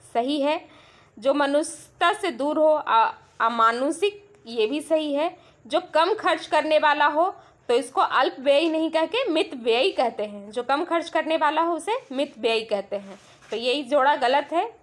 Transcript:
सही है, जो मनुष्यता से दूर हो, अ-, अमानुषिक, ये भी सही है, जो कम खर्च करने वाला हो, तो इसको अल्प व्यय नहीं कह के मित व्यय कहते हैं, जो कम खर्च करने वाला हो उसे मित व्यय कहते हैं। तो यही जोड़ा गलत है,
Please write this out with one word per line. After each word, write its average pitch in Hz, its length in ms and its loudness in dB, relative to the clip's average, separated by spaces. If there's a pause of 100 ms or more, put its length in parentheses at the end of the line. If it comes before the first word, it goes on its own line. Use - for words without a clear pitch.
(140)
सही 269 260 -2
है, 302 280 -2 (500)
जो 269 160 0
मनुष्यता 294 760 0
से 403 180 -4
दूर 277 280 -2
हो, 311 280 4
अ-, 226 280 2 (260)
अमानुषिक, 240 880 0 (180)
ये 226 200 0
भी 285 140 -4
सही 302 340 -2
है, 330 220 -2 (300)
जो 285 140 -2
कम 359 340 0
खर्च 330 320 -2
करने 311 320 2
वाला 294 280 4
हो, 330 300 0 (320)
तो 240 60 2
इसको 269 260 0
अल्प 294 400 2
व्यय 285 280 4
नहीं 320 220 -2
कह 320 160 0
के 466 220 -2
मित 320 260 -2
व्यय 247 360 0
कहते 233 320 -2
हैं, 208 280 -10
जो 240 120 -6
कम 277 220 0
खर्च 330 240 -2
करने 320 280 0
वाला 311 260 0
हो 339 140 -2
उसे 311 160 -6 (200)
मित 285 260 -4
व्यय 226 220 0
कहते 202 360 -6
हैं। 196 240 -14 (300)
तो 214 60 -6
यही 254 260 -2
जोड़ा 277 340 2
गलत 277 360 0
है, 349 120 0 (180)